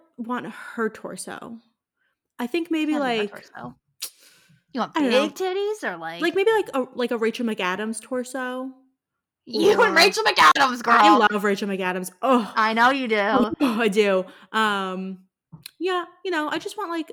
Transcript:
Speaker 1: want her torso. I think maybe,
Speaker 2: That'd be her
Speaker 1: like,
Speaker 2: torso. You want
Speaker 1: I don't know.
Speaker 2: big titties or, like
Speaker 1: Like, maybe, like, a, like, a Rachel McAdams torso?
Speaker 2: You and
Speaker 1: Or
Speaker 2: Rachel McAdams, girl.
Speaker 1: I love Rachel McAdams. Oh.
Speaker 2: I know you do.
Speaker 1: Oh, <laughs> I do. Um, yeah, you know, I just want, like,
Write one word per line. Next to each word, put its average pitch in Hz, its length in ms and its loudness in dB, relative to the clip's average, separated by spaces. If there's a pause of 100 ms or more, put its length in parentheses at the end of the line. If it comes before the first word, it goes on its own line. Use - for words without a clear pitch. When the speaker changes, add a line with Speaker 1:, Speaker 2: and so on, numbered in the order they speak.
(180)
Speaker 1:
want 233 280 -6
her 220 440 -6
torso. - 640 -14 (840)
I 247 80 -4
think 330 240 -4
maybe, 311 220 0
Speaker 2:
That'd 294 160 0
be 233 80 0
her 214 60 0
Speaker 1:
like, 208 80 -4
Speaker 2:
torso. - 460 -18 (960)
You 247 60 -4
want 196 140 -6
Speaker 1:
I 311 60 0
don't 269 100 2
know. 262 160 4
Speaker 2:
big 294 100 -6
titties 403 460 -4
or, 220 140 -6
like 165 240 -10
Speaker 1:
Like, 330 140 0
maybe, 392 180 2
like, 427 220 0
a, 254 200 -2
like, 240 180 -2
a 247 40 -2
Rachel 226 300 -2
McAdams 214 560 -4
torso? 254 680 -8 (760)
Speaker 2:
You 320 260 4
and - 80 4
Speaker 1:
Or 440 160 6
Speaker 2:
Rachel 381 260 4
McAdams, 277 600 4
girl. 233 160 4
Speaker 1:
I 208 180 8
love 208 260 2
Rachel 202 260 -2
McAdams. 185 520 -4
Oh. 247 340 2
Speaker 2:
I 220 200 0
know 233 160 4
you 269 180 -2
do. 214 100 0
Speaker 1:
Oh, 220 380 2
<laughs> 240 240 0
I 226 80 4
do. 190 380 2 (260)
Um, 190 720 -2 (540)
yeah, 359 260 -4 (220)
you 381 40 -4
know, 302 200 -2
I 320 80 -4
just - 180 -12
want, 381 140 -6
like, 330 220 -6